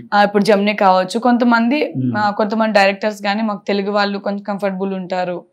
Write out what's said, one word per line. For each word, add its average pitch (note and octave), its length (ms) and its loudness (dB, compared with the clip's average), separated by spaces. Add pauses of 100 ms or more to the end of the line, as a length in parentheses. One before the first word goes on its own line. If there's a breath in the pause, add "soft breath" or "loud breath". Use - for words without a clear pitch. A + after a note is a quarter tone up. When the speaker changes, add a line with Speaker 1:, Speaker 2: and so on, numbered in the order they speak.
(140)
Speaker 1:
ఆ, G#3 100 6
ఇప్పుడు G3+ 200 2
జెమినీ G#3 300 2
కావచ్చు, F#3 460 2
కొంతమంది, A#3+ 800 2
Speaker 2:
మ్మ్. A#3 200 -2
Speaker 1:
ఆ, G#3 120 0
కొంతమంది A3 440 -2
డైరెక్టర్స్ G3+ 520 0
గానీ G#3 160 -2
మాకు G#3 260 -4
తెలుగు G3+ 240 -2
వాళ్ళు G3+ 280 -2
కొంచెం G3+ 240 -6
కంఫర్టబుల్ G3 500 -4
ఉంటారు F3+ 600 -6